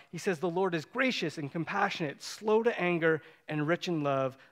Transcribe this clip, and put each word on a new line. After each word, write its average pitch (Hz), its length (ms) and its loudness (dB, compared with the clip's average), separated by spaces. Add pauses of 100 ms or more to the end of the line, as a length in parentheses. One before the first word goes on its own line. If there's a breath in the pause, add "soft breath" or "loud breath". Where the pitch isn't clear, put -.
(120 loud breath)
he 175 60 -8
says, 180 220 -2
"The 175 100 0
Lord 175 260 0
is 151 100 -2
gracious 233 520 -2
and 143 140 -6
compassionate, 180 720 -2
slow 214 400 2
to 233 180 2
anger, 165 420 2 (260 loud breath)
and 151 200 -2
rich 170 200 0
in 160 160 0
love. 135 340 0 (140 loud breath)